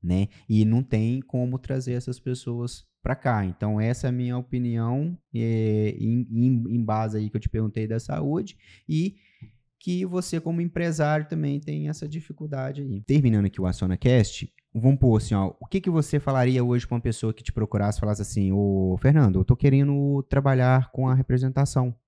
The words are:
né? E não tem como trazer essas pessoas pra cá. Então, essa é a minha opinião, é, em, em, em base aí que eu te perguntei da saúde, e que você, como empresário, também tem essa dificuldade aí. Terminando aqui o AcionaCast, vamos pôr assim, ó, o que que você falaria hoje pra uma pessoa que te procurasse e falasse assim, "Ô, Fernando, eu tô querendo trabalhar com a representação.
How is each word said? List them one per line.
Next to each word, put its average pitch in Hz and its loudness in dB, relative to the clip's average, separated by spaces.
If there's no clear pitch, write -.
né? 92 0
E 107 4
não 113 2
tem 117 -2
como 127 -4
trazer 127 -6
essas 123 -6
pessoas 123 -8
pra 131 -2
cá. 113 0
Então, 104 -2
essa 113 0
é - 0
a - -2
minha 123 -2
opinião, 123 -2
é, 110 0
em, 117 0
em, 120 2
em 120 0
base 110 -2
aí 107 -4
que - -6
eu 107 -2
te - -8
perguntei 110 -4
da 113 -4
saúde, 156 -6
e 165 -2
que 180 -4
você, 180 -4
como 165 -4
empresário, 156 -2
também 147 -2
tem 151 -6
essa 151 -8
dificuldade 143 -8
aí. 110 -6
Terminando 117 4
aqui - -4
o 92 0
AcionaCast, 101 0
vamos 131 4
pôr 117 6
assim, 107 0
ó, 98 0
o - -16
que 196 -2
que 185 -2
você 151 0
falaria 127 2
hoje 123 0
pra 120 -4
uma 117 -2
pessoa 113 -4
que - -10
te - -8
procurasse 104 0
e - -4
falasse 104 -2
assim, 98 0
"Ô, 95 2
Fernando, 131 6
eu 95 4
tô 127 4
querendo 143 2
trabalhar 131 2
com 131 -2
a 127 2
representação. 131 0